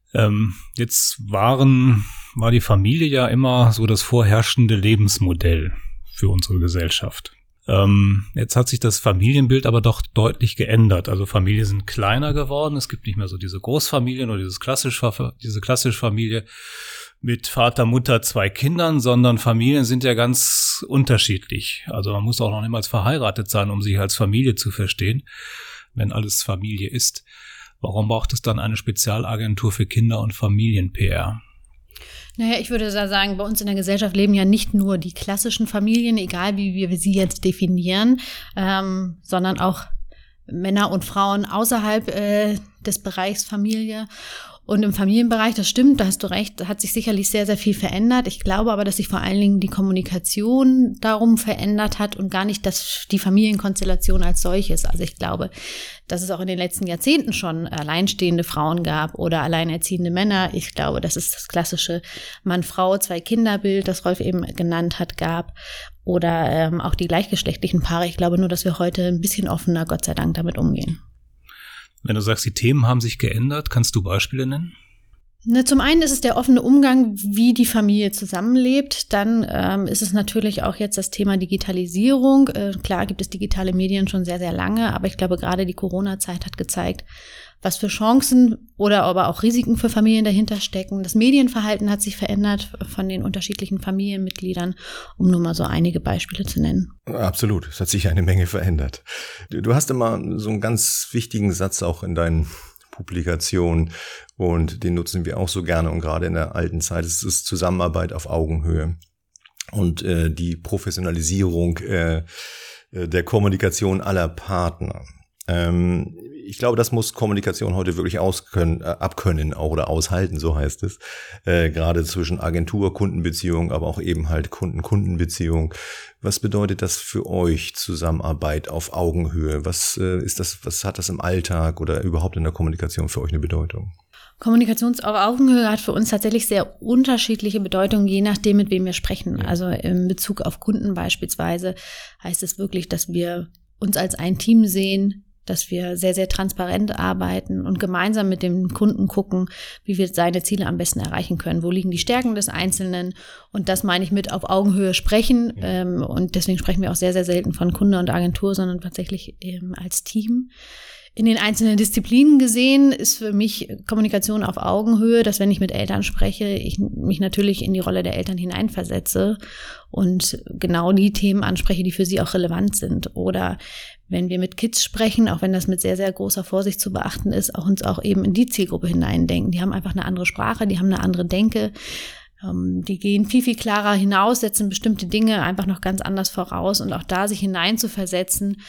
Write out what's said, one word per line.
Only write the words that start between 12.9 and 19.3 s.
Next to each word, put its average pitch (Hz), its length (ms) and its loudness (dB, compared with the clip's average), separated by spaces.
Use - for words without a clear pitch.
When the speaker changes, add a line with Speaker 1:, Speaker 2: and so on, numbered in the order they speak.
Speaker 1:
nicht 101 120 -4
mehr 98 100 -4
so 92 80 -8
diese 92 240 -8
Großfamilien 127 680 0
oder 104 80 -2
dieses 92 220 -6
klassisch, 131 420 -2
diese 107 180 -4
klassische 127 380 0
Familie 110 480 -2
mit 120 280 -4
Vater, 123 360 2
Mutter, 120 380 2
zwei 98 280 0
Kindern, 160 500 0
sondern 120 380 4